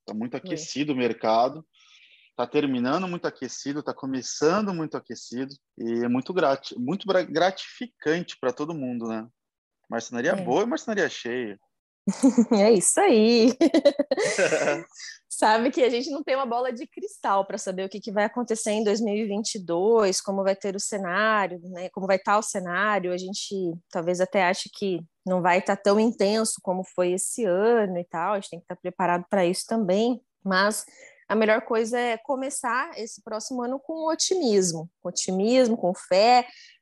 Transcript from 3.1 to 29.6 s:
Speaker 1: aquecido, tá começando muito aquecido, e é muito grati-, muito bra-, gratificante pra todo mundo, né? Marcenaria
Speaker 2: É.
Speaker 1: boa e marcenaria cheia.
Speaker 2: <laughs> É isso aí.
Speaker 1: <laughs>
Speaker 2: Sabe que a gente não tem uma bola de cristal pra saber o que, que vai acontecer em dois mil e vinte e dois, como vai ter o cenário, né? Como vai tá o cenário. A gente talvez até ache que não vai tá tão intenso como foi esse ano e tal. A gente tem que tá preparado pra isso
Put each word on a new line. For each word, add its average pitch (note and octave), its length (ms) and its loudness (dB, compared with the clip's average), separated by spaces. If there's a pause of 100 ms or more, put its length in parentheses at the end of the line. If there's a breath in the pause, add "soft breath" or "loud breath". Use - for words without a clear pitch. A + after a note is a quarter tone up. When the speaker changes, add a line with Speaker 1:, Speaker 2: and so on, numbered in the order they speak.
Speaker 1:
aquecido, C#3+ 560 -8
tá B2 100 -6
começando D#3 800 -2
muito D#3+ 220 -6
aquecido, B2+ 580 -10 (240)
e A#2 280 -2
é - 20 0
muito B2+ 260 0
grati-, C#3 460 0
muito C#3+ 260 -4
bra-, F#3 180 2
gratificante E3+ 1160 -2
pra B2 140 0
todo D3+ 200 -6
mundo, B2 320 -6
né? A2+ 220 -6 (640)
Marcenaria A#2+ 420 -2
Speaker 2:
É. G3 100 0
Speaker 1:
boa E3+ 220 0
e - 20 -2
marcenaria A3 440 -2
cheia. A#2 500 -6 (480)
Speaker 2:
<laughs> A#3 460 2
É G#3 180 6
isso - 280 4
aí. A#3 600 6
Speaker 1:
<laughs> G3 1300 2 (420 loud breath)
Speaker 2:
Sabe A3+ 420 4
que C#4 120 2
a A3+ 60 6
gente C4 220 -2
não C#4 120 -6
tem C4+ 120 0
uma C4+ 100 0
bola B3 260 -2
de B3 140 -8
cristal G3+ 600 -2
pra - 120 -8
saber F#3+ 280 -6
o G3 40 -8
que, G#3 100 -10
que G#3 120 -10
vai G#3 140 2
acontecer A3 460 -2
em G#3+ 120 0
dois G#3 180 2
mil G#3 140 0
e A3 100 -2
vinte G#3 300 -4
e G#3+ 40 -8
dois, F#3+ 600 2
como G3 220 -2
vai G3 120 2
ter G3 200 -6
o G#3 40 -6
cenário, G3 840 0
né? F3+ 260 -10
Como F#3+ 160 -8
vai F#3+ 140 2
tá G#3 180 2
o A3 60 0
cenário. F#3 680 -2
A F3+ 60 -2
gente F#3 560 -4 (160)
talvez F3 320 -2
até F#3 220 2
ache F#3 280 0
que F#3 280 -4 (260)
não F#3 160 0
vai F3+ 200 4
tá G3 140 0
tão G3+ 240 2
intenso A3 600 2
como F#3 220 -4
foi F3+ 300 -2
esse G#3 320 -4
ano G3 520 2
e F3 60 -4
tal. F3 300 -4
A G3+ 60 -2
gente - 120 -14
tem E3+ 80 -14
que - 80 -20
tá F3+ 80 -10
preparado F3+ 540 -2
pra G3 160 2
isso F3+ 220 0